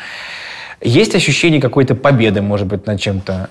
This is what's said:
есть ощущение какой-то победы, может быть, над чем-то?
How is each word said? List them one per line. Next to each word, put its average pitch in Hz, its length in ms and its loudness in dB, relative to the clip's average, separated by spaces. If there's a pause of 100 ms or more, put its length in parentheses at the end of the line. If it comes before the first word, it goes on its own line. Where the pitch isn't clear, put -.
(800)
есть 170 360 2
ощущение 160 440 2
какой-то 131 360 2
победы, 110 460 2
может 101 240 0
быть, 95 200 -6
над 104 140 -2
чем-то? 95 500 -4